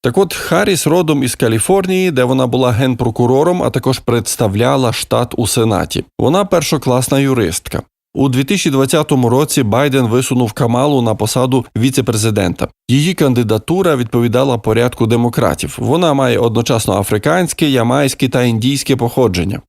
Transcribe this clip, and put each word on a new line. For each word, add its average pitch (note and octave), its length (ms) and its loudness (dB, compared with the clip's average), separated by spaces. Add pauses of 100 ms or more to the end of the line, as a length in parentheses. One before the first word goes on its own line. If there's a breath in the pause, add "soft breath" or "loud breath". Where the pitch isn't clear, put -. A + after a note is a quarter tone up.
Так B2+ 160 0
от, F#3+ 160 0
Харріс F#3 520 0
родом D#3 360 2
із B2 120 -2
Каліфорнії, F#3 760 0
де B2+ 140 0
вона C3 220 0
була B2+ 240 0
генпрокурором, B2+ 920 0
а C3 80 0
також B2+ 280 -2
представляла A#2+ 960 0
штат A#2 440 -2
у A#2 100 -2
Сенаті. A2 580 -2 (140)
Вона F3 260 2
першокласна C#3 760 0
юристка. A#2+ 640 -2 (320)
У C3+ 140 0
дві C3 160 0
тисячі F3+ 260 -2
двадцятому C3+ 580 2
році C#3 340 2
Байден B2+ 440 2
висунув A#2+ 460 0
Камалу B2+ 500 0
на A2+ 120 0
посаду B2+ 500 0 (120)
віце-президента. A2 920 0 (220)
Її D3+ 240 2
кандидатура C3+ 840 0
відповідала A#2+ 600 0
порядку A#2 480 0
демократів. A#2 720 0
Вона D3+ 360 0
має B2+ 240 0
одночасно A2+ 600 0
африканське, D#3 680 0
ямайське C3 600 0
та B2+ 140 0
індійське B2 540 0
походження. G#2+ 720 0